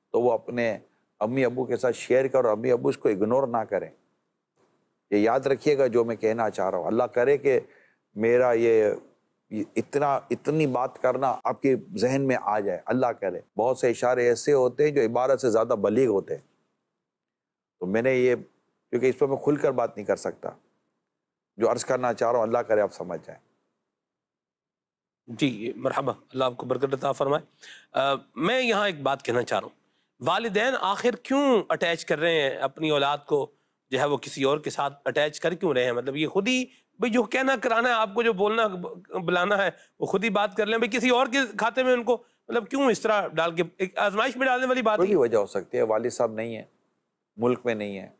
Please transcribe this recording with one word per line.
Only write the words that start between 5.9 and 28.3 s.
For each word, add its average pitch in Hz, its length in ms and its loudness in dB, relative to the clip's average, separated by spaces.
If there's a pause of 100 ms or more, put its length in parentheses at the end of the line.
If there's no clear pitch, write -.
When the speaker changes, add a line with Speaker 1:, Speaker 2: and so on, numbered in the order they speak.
Speaker 1:
मैं 117 120 -4
कहना 110 340 0
चाह 95 180 -2
रहा 92 120 -2
हूँ। 82 60 -4
अल्लाह 117 220 0
करे 131 300 2
कि 135 220 2 (560)
मेरा 120 380 4
ये, 113 420 4 (540)
ये 107 140 -6 (120)
इतना, 139 560 -2
इतनी 147 360 -2
बात 127 300 -4
करना 127 300 0 (180)
आपके 131 280 0 (200)
जहन 127 280 0
में 127 140 0
आ 107 240 -2
जाए, 95 280 -4
अल्लाह 123 260 0
करे। 90 280 -6 (140)
बहुत 123 240 0
से 123 100 4
इशारे 123 380 0
ऐसे 120 240 2
होते 127 320 2
हैं 151 100 2
जो 139 80 2
इबारत 120 380 2
से 123 100 0
ज़्यादा 113 260 2
बलीग 107 320 2
होते 95 260 0
हैं। 71 100 -12 (1400)
तो 90 60 -8
मैंने 117 280 0
ये, 123 220 2
क्योंकि - 720 -6
इस 123 80 0
पर 147 100 0
मैं 135 120 -2
खुलकर 147 340 0
बात 120 240 -2
नहीं 101 100 -12
कर 98 120 2
सकता, - 380 -10 (1040)
जो 110 80 2
अर्ज़ 113 180 0
करना 127 300 -2
चाह 117 160 0
रहा 123 100 2
हूँ, 110 80 0
अल्लाह 120 160 0
करे 107 180 2
आप 95 100 0
समझ 87 280 -10
जाएं। - 180 -20 (1900)
Speaker 2:
जी, 117 500 -4
मरहबा, 127 340 -4
अल्लाह 131 360 -4
आपको 123 180 -10
बरकत 131 280 -2
अता 135 200 -2
फरमाए। 147 280 -2 (520)
अ, 135 220 0 (220)